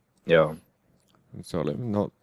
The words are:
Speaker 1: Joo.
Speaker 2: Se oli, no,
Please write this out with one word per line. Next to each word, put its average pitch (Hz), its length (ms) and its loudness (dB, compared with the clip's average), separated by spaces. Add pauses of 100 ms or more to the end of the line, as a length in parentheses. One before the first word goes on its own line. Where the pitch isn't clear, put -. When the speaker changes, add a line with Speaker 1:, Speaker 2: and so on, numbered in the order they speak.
(260)
Speaker 1:
Joo. 80 300 4 (880)
Speaker 2:
Se - 160 -8
oli, 76 200 -2
no, 104 320 -4 (140)